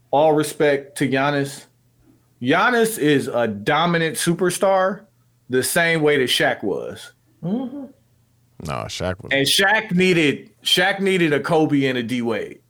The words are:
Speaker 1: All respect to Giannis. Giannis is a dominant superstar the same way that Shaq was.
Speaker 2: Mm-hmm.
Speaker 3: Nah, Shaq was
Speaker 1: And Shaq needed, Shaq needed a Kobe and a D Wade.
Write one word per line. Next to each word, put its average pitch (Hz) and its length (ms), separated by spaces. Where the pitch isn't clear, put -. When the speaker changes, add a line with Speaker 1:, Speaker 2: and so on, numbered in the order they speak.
Speaker 1:
All 151 220
respect 147 640
to 143 100
Giannis. 139 580
Giannis 220 560
is 139 300
a 117 200
dominant 151 680
superstar 190 880
the 127 140
same 165 380
way 147 160
that 131 80
Shaq 123 380
was. 82 500
Speaker 2:
Mm-hmm. 247 420
Speaker 3:
Nah, 64 220
Shaq - 380
was - 80
Speaker 1:
And 135 160
Shaq 214 440
needed, 170 580
Shaq 190 360
needed 185 340
a 139 60
Kobe 147 460
and 127 120
a 123 60
D 120 180
Wade. 107 380